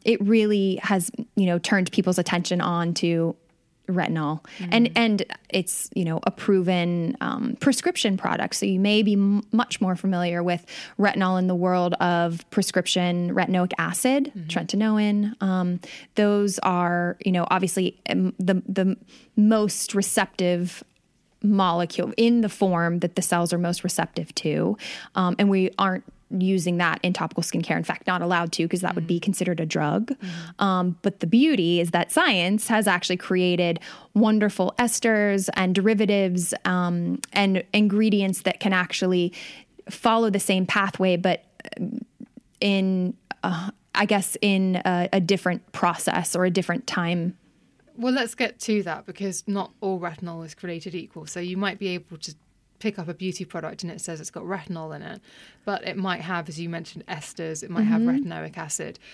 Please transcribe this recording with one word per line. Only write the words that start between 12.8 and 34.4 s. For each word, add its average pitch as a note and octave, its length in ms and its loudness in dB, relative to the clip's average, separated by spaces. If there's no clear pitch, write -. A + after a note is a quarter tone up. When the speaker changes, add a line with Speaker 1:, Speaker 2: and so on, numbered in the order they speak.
Speaker 1:
retinoic F3+ 440 2
acid, C4 580 0
Speaker 2:
Mm-hmm. D#3+ 120 -10
Speaker 1:
tretinoin. G#3 920 0
Um, F3+ 380 0
those G#3 420 2
are, F3 640 0
you F#3 80 2
know, F3 180 2
obviously, F#3 480 0
um, F#3 280 0
the, F#3 300 2
the F#3+ 260 2
most G#3+ 580 2
receptive F3+ 880 0
molecule F3+ 760 2
in A#3 240 6
the G#3+ 80 2
form F3 520 2
that E3+ 140 -2
the F3+ 80 0
cells F3 300 2
are F3 60 0
most F3 260 -2
receptive E3 500 -4
to. D#3+ 420 -2
Um, F3+ 240 0
and G3+ 100 4
we F#3+ 300 2
aren't F#3 260 0
using F#3 460 0
that E3+ 260 0
in F3+ 120 2
topical E3+ 280 -4
skincare. E3 340 -2
In E3+ 80 -2
fact, - 220 -6
not F3+ 140 0
allowed E3+ 320 0
to, E3+ 160 -2
'cause F#3 140 -2
that F3+ 120 -2
would E3+ 120 -2
be E3+ 120 0
Speaker 2:
Mm. - 40 -4
Speaker 1:
considered F3+ 380 -2
a D#3+ 60 -2
drug. D#3+ 440 -2
Speaker 2:
Mm-hmm. E3+ 540 -8
Speaker 1:
Um, F3+ 360 0
but G3 200 -2
the F3+ 60 -2
beauty F#3+ 540 4
is E3+ 120 0
that F3 200 0
science G#3 560 2
has A3 180 2
actually F3+ 300 2
created F3+ 640 0
wonderful G#3 640 2